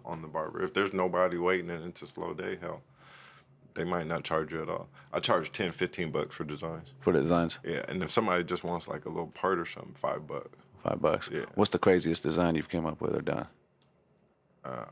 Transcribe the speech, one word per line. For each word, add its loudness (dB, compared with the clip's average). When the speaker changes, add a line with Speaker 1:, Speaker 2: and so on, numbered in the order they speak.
Speaker 1:
on -8
the -12
barber. -4
If -2
there's 4
nobody 2
waiting 2
and -6
it's -12
a -12
slow -8
day, -6
hell, -8
they -4
might 0
not -2
charge 0
you -4
at -6
all. -6
I 0
charge 2
ten, -2
fifteen -2
bucks -2
for -6
designs. -8
Speaker 2:
For 4
the 6
designs? 2
Speaker 1:
Yeah, -2
and -4
if -2
somebody 4
just -4
wants, -4
like, -8
a -6
little -4
part 0
or -2
something, -12
five -4
bucks. -8
Speaker 2:
Five 0
bucks. 2
Speaker 1:
Yeah. -4
Speaker 2:
What's 4
the 2
craziest 6
design 4
you've 0
came -2
up -4
with 0
or -2
done? -2
Speaker 1:
Uh, -8